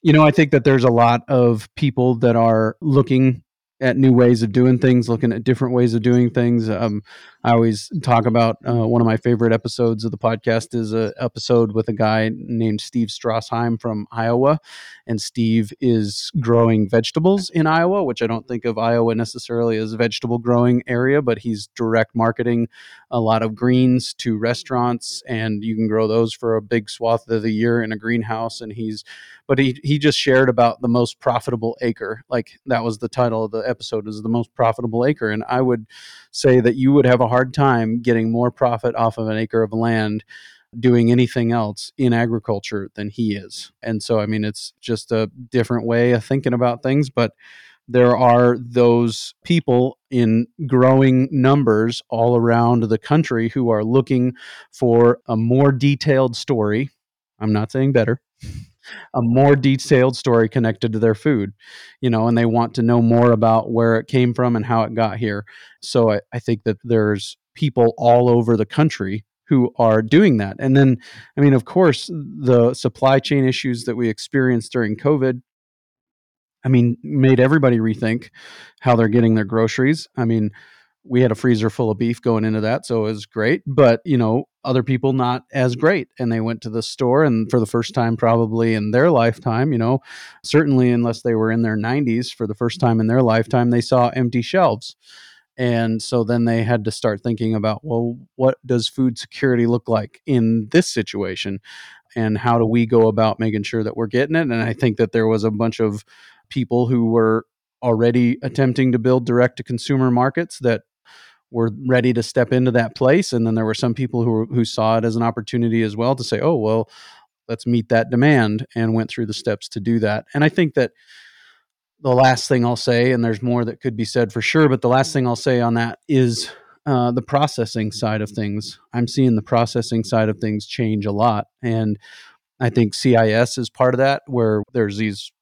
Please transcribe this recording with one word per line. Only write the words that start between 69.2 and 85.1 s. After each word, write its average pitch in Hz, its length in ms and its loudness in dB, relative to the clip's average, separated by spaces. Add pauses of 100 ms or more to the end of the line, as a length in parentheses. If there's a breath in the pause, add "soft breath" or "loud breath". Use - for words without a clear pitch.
who 123 280 2
are 110 260 4
doing 139 360 4
that. 98 200 -6
And 135 180 0
then, 135 220 4 (380 loud breath)
I 143 40 -4
mean, 143 140 6
of 117 100 0
course, - 480 0
the 127 640 0
supply 135 460 0
chain 135 260 0
issues 127 380 -4
that 117 120 -4
we 120 120 -2
experienced 123 640 -2
during 107 240 -2
covid, 131 460 -2 (1200)
I 131 40 -2
mean, 120 340 4
made 135 360 2
everybody 131 400 2
rethink 113 520 -4 (500 loud breath)
how 123 160 2
they're 113 120 4
getting 117 260 4
their 110 100 0
groceries. 113 720 -2
I 127 80 -4
mean, 113 260 0 (540 soft breath)
we 123 160 0
had 123 100 4
a - 60 -2
freezer 113 340 0
full 110 220 -4
of 101 60 -6
beef 117 220 -4
going 110 240 -2
into 110 180 -2
that, 117 220 -4
so 113 220 -4
it 110 60 -4
was 104 140 -12
great. 117 380 -2
But, 127 400 2
you 143 140 -2
know, 113 300 -2 (160)
other 127 180 -2
people 131 300 -2